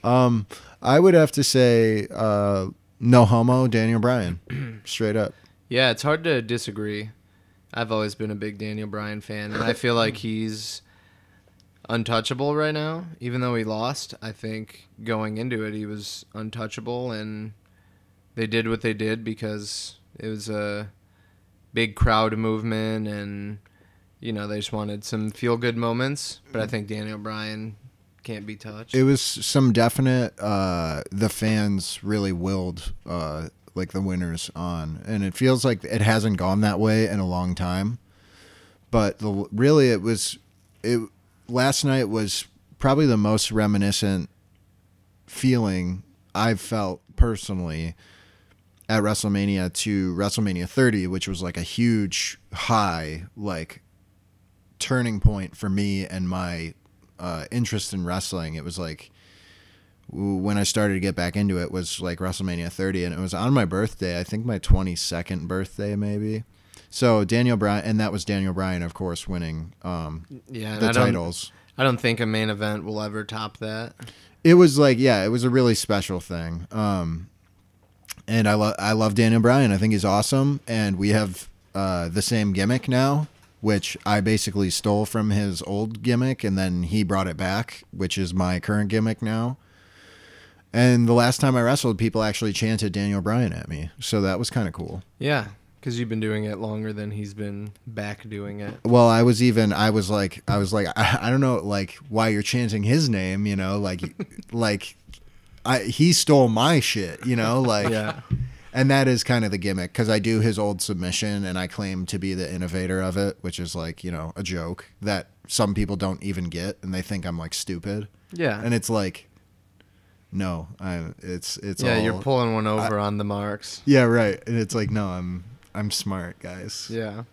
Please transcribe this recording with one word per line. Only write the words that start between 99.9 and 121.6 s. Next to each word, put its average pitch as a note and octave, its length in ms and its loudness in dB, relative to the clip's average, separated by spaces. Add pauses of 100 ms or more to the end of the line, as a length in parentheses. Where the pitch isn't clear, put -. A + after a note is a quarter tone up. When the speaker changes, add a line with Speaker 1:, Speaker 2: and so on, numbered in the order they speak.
Speaker 1:
was G#2 180 0
like, G2 400 0
I G#2 80 2
was G2 160 0
like, G2+ 200 0
<laughs> - 40 -6
I, A2+ 260 2
I A2+ 80 0
don't C3 100 2
know, B2+ 160 2
like, G2 380 -4 (140)
why A2 200 2
you're G#2 140 0
chanting A2 420 0
his C#3 240 4
name, G2 380 0
you G2+ 100 0
know, F#2+ 220 -2
like, F#2 360 -4 (240)
<laughs> - 140 -16
like, A2 440 -2 (680)
I, B2+ 160 2
he C#3+ 320 4
stole C#3 360 6
my B2+ 320 4
shit, F#2+ 460 -4
you B2+ 100 0
know, A#2 240 2
like, A2 300 2
Speaker 2:
Yeah. A2 300 -2 (520)
Speaker 1:
and C3 180 4
that C#3 180 6
is B2 140 2
kind A#2+ 220 2
of G2+ 60 0
the G2+ 80 -2
gimmick, F#2 340 -2
'cause A2 160 0
I A2 120 4
do A2 200 2
his G#2+ 180 2
old G#2 220 -2
submission, G2+ 640 -2
and F#2 140 -4
I F#2 80 -2
claim F#2+ 400 -4
to G2+ 120 -4
be F#2+ 140 -2
the F2+ 200 -4
innovator F#2 500 -2
of F#2 160 -2
it, G2 240 -2
which F2+ 180 -8
is, E2+ 140 -8
like, E2 280 -8
you F2+ 80 -6
know, D#2+ 260 -8
a G2 60 -8
joke F2 440 -6 (160)
that G2+ 260 -2 (200)
some G2+ 260 0
people G2+ 220 -2
don't F#2 260 -4
even F#2 220 -4
get, E2+ 380 -6
and F#2 120 -6
they F#2 80 -4
think F#2 240 -6
I'm, E2+ 120 -4
like, D#2+ 140 -8
stupid. G2+ 560 -6 (240)
Speaker 2:
Yeah. D3 320 -2
Speaker 1:
And A#2 80 0
it's A#2 160 0
like, G2+ 400 -2 (1080)
no, F2+ 340 -4 (120)
I'm, F2 420 -6
it's, F2+ 360 -8
it's G2 240 -6